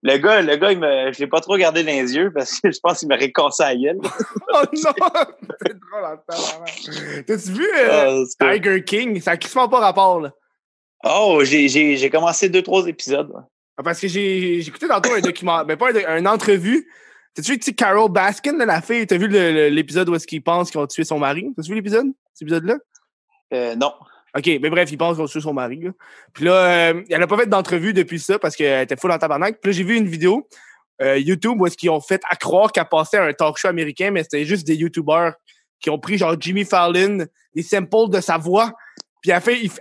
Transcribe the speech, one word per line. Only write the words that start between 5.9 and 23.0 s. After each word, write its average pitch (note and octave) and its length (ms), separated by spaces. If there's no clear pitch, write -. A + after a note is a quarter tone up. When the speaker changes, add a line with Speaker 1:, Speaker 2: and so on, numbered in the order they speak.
Speaker 2:
en D#3 120
tabarnak. D#3 1000
T'as-tu F#3+ 260
vu, C#4 160
euh, C#3+ 440
Speaker 1:
Ah, - 80
c'est - 160
cool. F#3 160
Speaker 2:
Tiger F#3+ 220
King ? G#3+ 380
Ça F3 100
a E3+ 60
crissement B3+ 300
pas B3 120
rapport, F#3 420
là. C#3+ 100
Speaker 1:
Oh, E3+ 400
j'ai, C#3+ 240
j'ai, C#3+ 300
j'ai C3+ 120
commencé E3 400
deux, F3+ 120
trois F#3 260
épisodes, D3 440
ouais. - 100
Speaker 2:
Ah, C#3 60
parce E3 160
que G3 80
j'ai, F#3 540
j'ai D#3 80
écouté - 180
tantôt A#3+ 260
un G#3+ 60
documentaire, F3 460
ben D#3 100
pas A#3+ 140
un, D#3+ 120
une F#3 80
entrevue. G#3+ 600
T'as-tu D#3+ 200
vu, B3 60
tu - 60
sais, B3+ 80
Carol G#3+ 360
Baskin, G3 480
là, B3 80
la E3+ 160
fille, A3+ 240
t'as F3+ 120
vu G3 100
le, F#3+ 240
le, D#3 180
l'épisode D#3 380
où E3+ 80
est-ce E3 120
qu'ils D#3 160
pensent F3 280
qu'ils D#3 80
ont C#3+ 80
tué - 160
son D3+ 160
mari ? D3+ 380
T'as-tu D#3+ 120
vu G#3 60
l'épisode ? G#3+ 300
Cet - 100
épisode-là ? E3 340